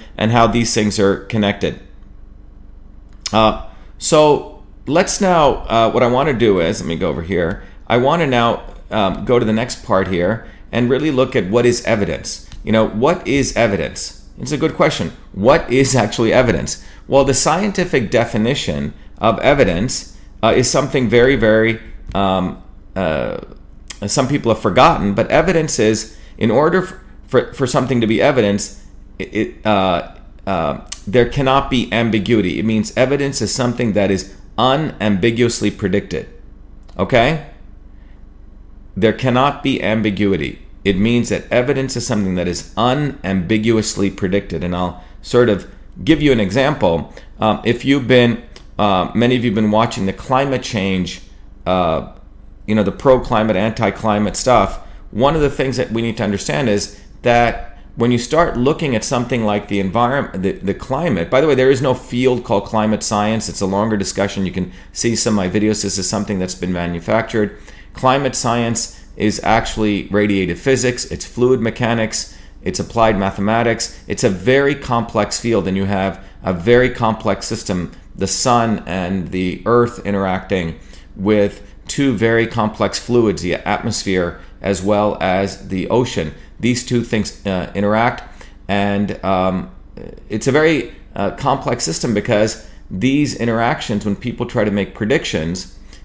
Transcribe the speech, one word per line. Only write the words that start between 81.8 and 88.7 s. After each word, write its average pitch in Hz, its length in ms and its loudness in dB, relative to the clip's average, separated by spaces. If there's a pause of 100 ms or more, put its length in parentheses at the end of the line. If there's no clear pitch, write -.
two 139 280 0
very 113 320 2
complex 110 500 -2
fluids, 110 460 2
the 87 100 0
atmosphere 92 880 -2 (220)
as 92 180 -2
well 104 400 2
as 92 460 -2
the 90 220 -4
ocean. 107 440 0 (260)
These 120 260 0
two 120 180 0
things, - 420 -4
uh, 92 300 -4
interact, 107 480 0 (460)
and, 101 560 -2